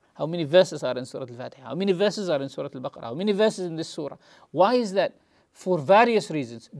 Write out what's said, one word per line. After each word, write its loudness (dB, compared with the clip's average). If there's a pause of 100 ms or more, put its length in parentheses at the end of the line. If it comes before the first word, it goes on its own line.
(160)
How -6
many -4
verses 4
are -4
in -8
Surah -12
Al-Fatiha? -16
How -8
many 0
verses 0
are 0
in -6
Surah -8
Al-Baqarah? -12
How -8
many -2
verses 0
in -8
this -8
surah? -10 (320)
Why 2
is 0
that? 0 (380)
For -2
various 4
reasons. -6 (100)